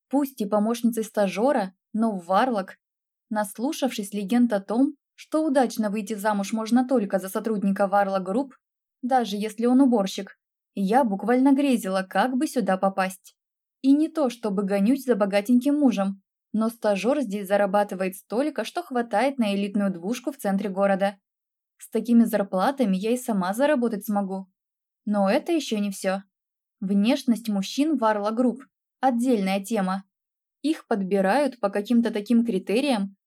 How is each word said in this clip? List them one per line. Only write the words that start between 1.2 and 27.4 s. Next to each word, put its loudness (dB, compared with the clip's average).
но -2
в -10
Варлок. 0
Наслушавшись -4
легенд 2
о 0
том, 0
что -4
удачно 0
выйти -6
замуж -2
можно 2
только 0
за -6
сотрудника -2
Варла 2
Групп, -4
даже 0
если -4
он 6
уборщик, 0
я 2
буквально 2
грезила, 2
как -2
бы 0
сюда 0
попасть. -2
И 4
не 4
то, 0
чтобы -4
гонюсь 2
за 2
богатеньким 2
мужем, 0
но 0
стажёр 0
здесь -4
зарабатывает 0
столько, -4
что -8
хватает -2
на 0
элитную -2
двушку -6
в -18
центре -2
города. 0
С -20
такими 4
зарплатами 0
я -2
и 2
сама -2
заработать 0
смогу. -4
Но 2
это 0
ещё -2
не -2
всё. -4
Внешность 0